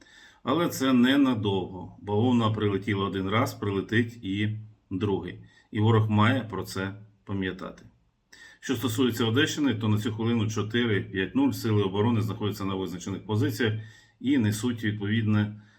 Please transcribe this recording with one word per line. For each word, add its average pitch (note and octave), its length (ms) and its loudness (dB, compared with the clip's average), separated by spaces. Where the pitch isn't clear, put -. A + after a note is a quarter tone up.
Але D#3 260 0
це C3 240 0
ненадовго. A2 1080 2
Бавовна A2 480 2
прилетіла G2+ 560 0
один F#2+ 220 -2
раз, A2+ 260 0
прилетить G2+ 680 -2
і G#2 340 -2
другий. F#2 480 -4
І A2 100 -2
ворог A2 300 4
має A2 300 4
про G2 220 -6
це F#2+ 320 -6
пам'ятати. F#2 580 -6
Що C3 160 -2
стосується A#2+ 480 0
Одещини, C#3 500 2
то G#2+ 140 -2
на G#2 100 4
цю A2 140 -2
хвилину A2+ 380 0
чотири A2 500 -2
п'ять F#2 340 -4
нуль. C3+ 160 2
Сили G#2+ 320 0
оборони G#2 380 2
знаходяться G2 440 -4
на F#2+ 100 -4
визначених F#2 520 -8
позиціях G#2+ 480 0
і C3+ 180 2
несуть A2 460 0
відповідне G#2+ 800 0